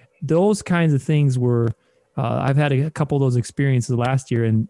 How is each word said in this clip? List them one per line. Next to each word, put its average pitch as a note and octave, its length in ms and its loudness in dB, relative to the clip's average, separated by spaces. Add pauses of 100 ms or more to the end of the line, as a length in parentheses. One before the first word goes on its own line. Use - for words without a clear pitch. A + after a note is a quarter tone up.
(200)
those F3+ 400 0
kinds E3+ 320 0
of C3+ 100 0
things C#3+ 360 2
were, A#2+ 300 2 (500)
uh, A#2 280 -2
I've C#3 120 0
had D3 140 0
a, C3 100 0
a D#3 80 -4
couple D3+ 260 -2
of C#3 60 2
those B2 140 2
experiences B2+ 600 -2
last B2+ 340 -2
year, A#2 140 0
and A2 260 0